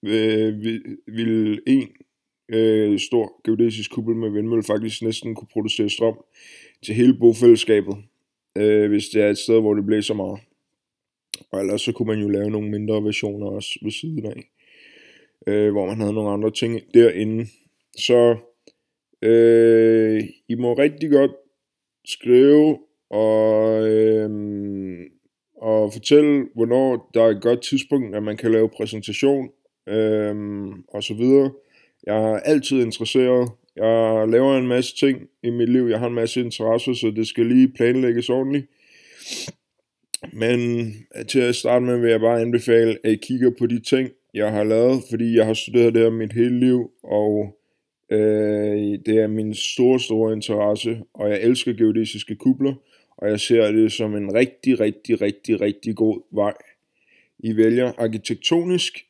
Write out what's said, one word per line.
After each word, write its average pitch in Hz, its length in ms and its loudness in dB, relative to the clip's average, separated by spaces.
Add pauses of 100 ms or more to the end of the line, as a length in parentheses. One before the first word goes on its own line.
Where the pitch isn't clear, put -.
Øh, 110 560 0
vi-, 113 200 -6 (240)
ville 110 600 -2
en, 131 220 0 (600)
øh, 110 500 2
stor 110 460 -4
geodæsisk 110 460 -2
kuppel 113 260 -6
med 113 140 -4
vindmølle 110 320 -2
faktisk 110 400 -4
næsten 113 320 -6
kunne - 180 -18
producere 107 380 -4
strøm 113 340 -4 (580)
til 107 120 -10
hele 120 200 4
bofællesskabet, 113 840 4 (600)
øh, 107 340 2
hvis 101 180 -2
det 107 140 0
er 104 80 2
et 101 80 -2
sted, 113 220 2
hvor 104 140 0
det 101 120 -4
blæser 107 280 -2
meget. 98 260 -10 (1080)
Og 98 100 -6
ellers 101 220 -4
så 120 100 -6
kunne 117 140 -6
man 107 120 -4
jo 104 100 -4
lave 101 220 -4
nogle 107 200 -6
mindre 104 340 -4
versioner 104 420 -6
også 101 360 -10
ved 107 80 -8
siden 156 360 -10
af, - 240 -14 (960)
øh, 104 260 2
hvor 101 140 -2
man 110 140 -6
havde 104 120 -2
nogle 107 180 -4
andre 107 200 -2
ting 117 300 -4 (140)
derinde. 110 520 4 (500)
Så, 120 400 4 (840)
øh, 113 1000 4 (240)
I 117 60 -4
må 120 200 -2
rigtig 151 360 -2
godt 139 200 4 (720)
skrive 143 760 4 (320)
og, 110 760 2
øhm, 104 1200 -2 (500)
og 110 320 0
fortælle, 143 640 2
hvornår 120 600 0
der 117 80 4
er 113 60 6
et 101 140 0
godt 117 200 0
tidspunkt, 131 540 -4
at 104 60 -4
man 107 140 -6
kan 113 160 -2
lave 110 160 2
præsentation, 110 800 -4 (400)
øhm, 104 1000 -4
og 104 140 -10
så 120 120 -8
videre. 135 360 4 (560)
Jeg 107 100 -2
er 110 220 0
altid 139 420 0
interesseret. 123 680 0 (280)
Jeg 110 520 0
laver 131 300 2
en 127 80 -2
masse 123 300 -2
ting 139 320 0 (140)
i 120 80 -4
mit 120 180 -2
liv. 123 200 2
Jeg 110 100 0
har 120 80 -4
en 120 80 -6
masse 113 260 -2
interesser, 117 520 -2
så 120 240 -2
det 110 100 -2
skal 117 200 -2
lige 127 220 6
planlægges 120 600 0
ordentligt. 135 360 -2 (1700)
Men 120 600 -2 (360)
til 135 120 2
at 123 160 0
starte 123 280 0
med 123 160 0
vil 117 100 2
jeg 110 100 2
bare 113 200 2
anbefale, 117 640 2
at 113 80 2
I 104 40 2
kigger 123 420 0
på 120 80 0
de 113 140 -2
ting, 131 300 -2 (240)
jeg 107 180 -2
har 104 120 0
lavet, 117 460 2
fordi 117 260 -2
jeg 110 100 4
har 110 80 0
studeret 117 400 2
det 113 80 4
her 113 80 4
mit 110 220 -6
hele 123 280 0
liv, 123 300 2 (120)
og, 104 540 -2 (540)
øh, 104 960 0
det 110 120 2
er 110 80 2
min 107 280 -4
store, 127 460 0
store 110 320 -2
interesse, 107 680 -4 (140)
og 104 160 -4
jeg 101 120 -2
elsker 123 300 0
geodæsiske 110 600 -2
kupler, 131 400 -2 (460)
og 104 80 -2
jeg 107 120 -2
ser 110 320 2
det 110 200 2
som 107 240 -6
en 101 180 -6
rigtig, 131 460 0
rigtig, 107 400 -2
rigtig, 104 400 -4
rigtig 104 360 -4
god 110 240 0 (120)
vej, 101 220 -2 (840)
I 110 180 -4
vælger 120 420 4
arkitektonisk. 165 1000 -2 (120)